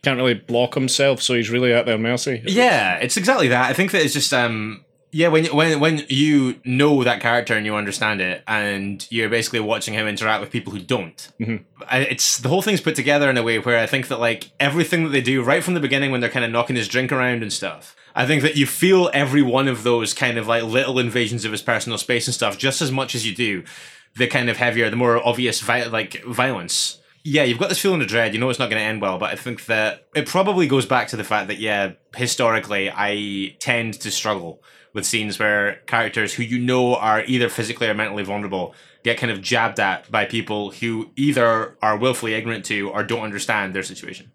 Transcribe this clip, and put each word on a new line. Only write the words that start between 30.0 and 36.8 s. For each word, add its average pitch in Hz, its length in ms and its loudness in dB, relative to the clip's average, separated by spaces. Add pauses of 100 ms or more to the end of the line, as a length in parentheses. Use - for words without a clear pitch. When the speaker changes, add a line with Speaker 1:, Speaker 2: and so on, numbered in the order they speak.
Speaker 2:
it 151 120 -2
probably 185 400 2
goes 131 180 2
back 120 240 0
to 117 80 -6
the 107 60 -6
fact 101 240 -2
that, 104 120 -6
yeah, 101 340 -2 (220)
historically, 110 760 0
I 101 680 -4
tend 117 420 -2
to 104 100 -6
struggle 92 500 -4 (320)
with 104 120 -6
scenes 107 320 -2
where 104 380 0 (100)
characters 110 480 -2
who 123 100 -6
you 120 140 -4
know 123 380 2